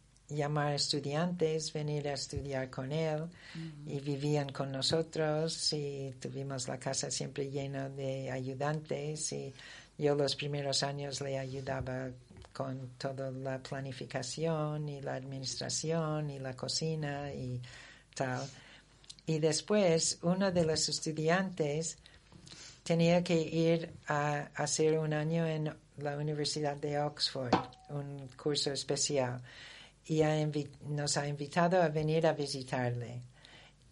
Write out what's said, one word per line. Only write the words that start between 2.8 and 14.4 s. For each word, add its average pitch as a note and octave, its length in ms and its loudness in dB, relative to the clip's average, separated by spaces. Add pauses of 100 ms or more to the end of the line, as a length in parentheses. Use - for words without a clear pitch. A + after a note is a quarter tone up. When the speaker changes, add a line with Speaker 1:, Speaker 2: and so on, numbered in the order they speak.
Speaker 1:
él, D#3 340 0
Speaker 2:
Ujú. D#3+ 680 -12
Speaker 1:
y C#3+ 100 -4
vivían C#3+ 500 2
con C3+ 220 -2
nosotros, D#3 1000 0
y C#3 460 -4
tuvimos C3+ 480 -6
la C3+ 100 -4
casa C#3 320 -2
siempre C#3 400 -4
llena C#3 400 -4
de C3+ 400 -4
ayudantes, C#3+ 1000 -2
y C#3 200 -6 (460)
yo C#3+ 160 6
los C#3+ 220 4
primeros C#3+ 460 0
años C#3+ 380 -2
le C3+ 180 -2
ayudaba C3 680 -4 (460)
con C3+ 420 -6
toda C3+ 340 -4
la C3 320 -4
planificación D3+ 1300 -2